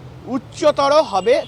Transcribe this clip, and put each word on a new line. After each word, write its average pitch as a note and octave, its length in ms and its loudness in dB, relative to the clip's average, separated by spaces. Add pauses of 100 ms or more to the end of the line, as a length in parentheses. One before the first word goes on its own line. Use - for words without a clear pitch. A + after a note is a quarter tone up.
(260)
উচ্চতর C#4+ 760 0
হবে A#3 460 0